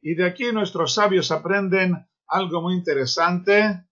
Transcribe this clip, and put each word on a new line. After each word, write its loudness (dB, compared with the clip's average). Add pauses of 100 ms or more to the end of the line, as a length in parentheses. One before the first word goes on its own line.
y -4
de 0
aquí -2
nuestros -2
sabios 2
aprenden 0 (180)
algo -2
muy -2
interesante 0